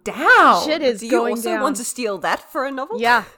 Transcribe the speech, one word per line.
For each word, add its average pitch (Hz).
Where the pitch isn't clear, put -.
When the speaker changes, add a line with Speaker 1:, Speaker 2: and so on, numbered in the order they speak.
Speaker 1:
down. 269
Speaker 2:
Shit 320
is 233
Speaker 3:
Do 226
you 226
Speaker 2:
going 233
Speaker 3:
also 233
Speaker 2:
down. 330
Speaker 3:
want 285
to 240
steal 214
that 170
for 277
a 277
novel? 269
Speaker 2:
Yeah. 233